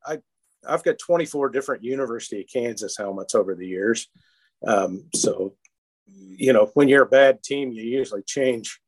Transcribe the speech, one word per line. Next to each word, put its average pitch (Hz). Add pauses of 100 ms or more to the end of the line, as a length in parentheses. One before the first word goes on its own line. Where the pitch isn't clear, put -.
I, 156 (460)
I've 151
got 156
twenty-four 151
different 123
University 117
of 95
Kansas 113
helmets 98
over 98
the 92
years. 98 (580)
Um, 95
so, - (520)
you -
know, 107
when 143
you're 135
a 120
bad 135
team, 139
you 110
usually 117
change. 127